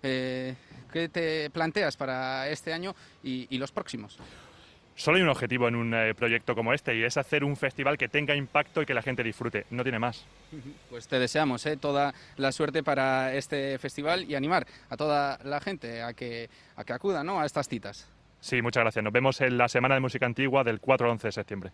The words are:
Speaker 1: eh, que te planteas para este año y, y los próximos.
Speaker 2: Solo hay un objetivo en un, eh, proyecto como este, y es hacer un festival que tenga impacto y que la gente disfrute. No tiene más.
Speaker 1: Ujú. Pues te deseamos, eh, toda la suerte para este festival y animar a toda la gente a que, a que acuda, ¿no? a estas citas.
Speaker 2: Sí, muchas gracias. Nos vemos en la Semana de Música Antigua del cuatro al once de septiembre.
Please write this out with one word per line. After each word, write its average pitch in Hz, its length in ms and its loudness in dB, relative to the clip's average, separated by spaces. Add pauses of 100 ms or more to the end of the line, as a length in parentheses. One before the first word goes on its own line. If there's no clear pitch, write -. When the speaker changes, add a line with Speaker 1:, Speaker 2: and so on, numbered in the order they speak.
Speaker 1:
eh, 127 540 -4 (380)
que 165 160 -2
te 160 400 -2
planteas 160 480 0
para 131 520 -4
este 156 220 -6
año 180 240 -6 (280)
y, 127 260 -6
y 135 80 -4
los 135 140 -6
próximos. - 460 -10 (760)
Speaker 2:
Solo 160 220 4
hay 185 60 6
un 160 60 6
objetivo 123 380 2
en 117 80 2
un, 117 180 0
eh, 110 220 2
proyecto 117 400 0
como 117 180 2
este, 135 220 0
y 113 80 0
es 123 140 0
hacer 143 260 0
un 143 140 -2
festival 139 400 0
que 127 100 0
tenga 147 260 0
impacto 147 480 0
y 147 40 0
que 139 80 -2
la 117 80 2
gente 127 220 -2
disfrute. 113 460 -4
No 123 140 -4
tiene 120 160 0
más. 117 260 -2 (280)
Speaker 1:
Ujú. 139 160 -14 (200)
Pues 120 200 -12
te 131 100 2
deseamos, 123 460 2
eh, 151 100 0
toda 143 380 0 (240)
la 135 160 2
suerte 151 280 0
para 131 520 2
este 139 440 -2
festival 151 460 -2
y 143 120 -6
animar 151 300 2 (240)
a 127 60 -10
toda 143 480 0
la 143 160 -4
gente 117 420 -8
a 120 120 -8
que, 117 360 -10 (280)
a - 80 -10
que - 80 -4
acuda, 156 320 0
¿no? 185 160 0
a 151 40 2
estas 143 220 -2
citas. 101 400 -10 (320)
Speaker 2:
Sí, 123 220 0
muchas 117 220 2
gracias. 110 200 2
Nos 107 80 0
vemos 127 300 4
en 127 160 4
la 120 100 6
Semana 127 280 4
de 131 60 2
Música 127 240 0
Antigua 131 380 2
del 113 160 2
cuatro 123 280 4
al 117 60 4
once 110 140 -4
de 101 60 -2
septiembre. 98 400 -6